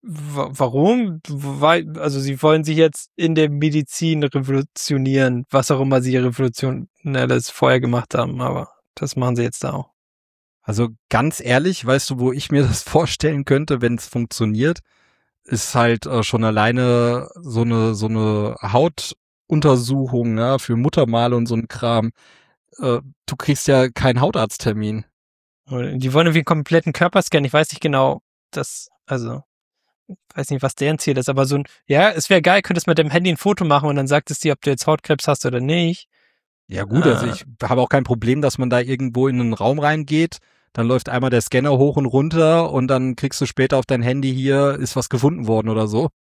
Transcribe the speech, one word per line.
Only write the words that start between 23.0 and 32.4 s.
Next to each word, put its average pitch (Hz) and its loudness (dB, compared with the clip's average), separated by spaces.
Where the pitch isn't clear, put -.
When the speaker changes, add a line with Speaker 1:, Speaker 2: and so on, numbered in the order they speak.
Speaker 2:
du 135 -8
kriegst - -2
ja 131 4
keinen 123 2
Hautarzttermin. 107 -2
Speaker 1:
Die 131 -4
wollen 160 4
irgendwie 165 2
einen 143 -4
kompletten 160 0
Körperscan. 170 2
Ich 135 -2
weiß 151 2
nicht - -14
genau, 139 0
das, - -10
also, 127 -6
ich 190 -16
weiß - -6
nicht, 139 -2
was 135 -2
deren 147 -2
Ziel 139 0
ist, 127 -2
aber 135 2
so 143 -2
ein, 139 -2
ja, 170 4
es 160 -6
wär 180 6